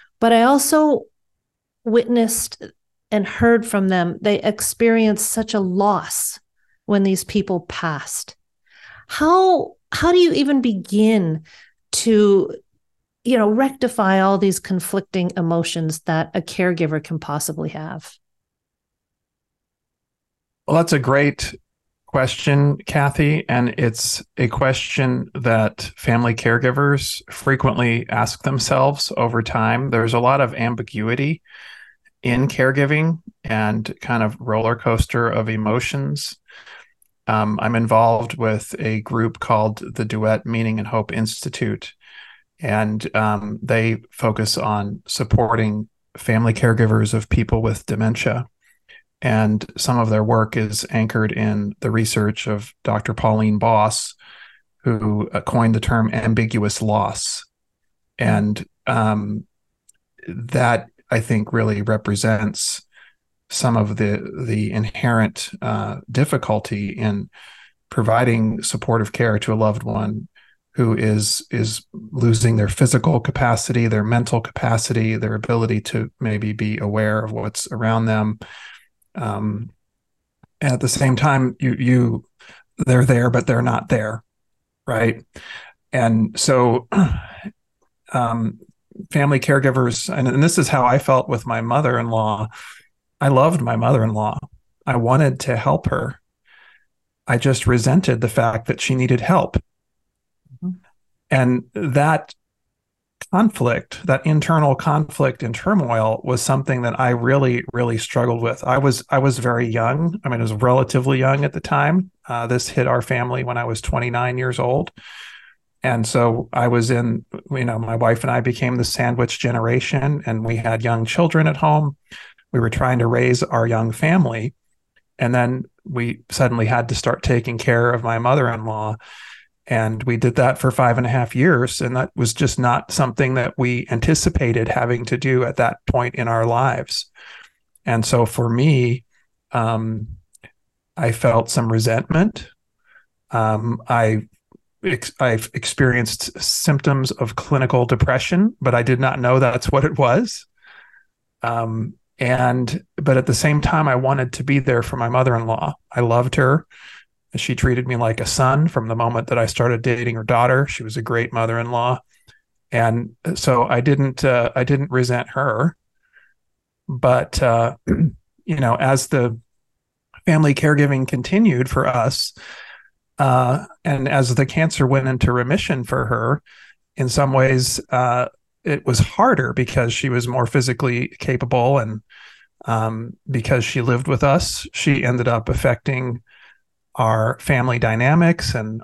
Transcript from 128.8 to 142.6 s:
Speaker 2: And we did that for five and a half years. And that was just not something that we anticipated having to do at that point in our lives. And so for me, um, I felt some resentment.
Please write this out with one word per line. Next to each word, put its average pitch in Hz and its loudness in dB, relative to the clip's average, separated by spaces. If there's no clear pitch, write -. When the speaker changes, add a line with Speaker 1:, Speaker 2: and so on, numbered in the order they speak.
Speaker 2:
And 110 -2
we 120 0
did 120 2
that 131 2
for 131 0
five 120 2
and 123 0
a 117 -2
half 120 0
years. 127 2
And 123 -2
that 127 -2
was 110 0
just 135 0
not 123 0
something 131 0
that 123 -2
we 123 -2
anticipated 117 0
having 120 -2
to 123 -2
do 127 0
at 117 -4
that - -2
point 123 -2
in 117 -4
our 117 0
lives. 120 -2
And 113 0
so 120 2
for 117 -2
me, 123 2
um, 113 -2
I 120 0
felt 117 0
some 117 0
resentment. 117 0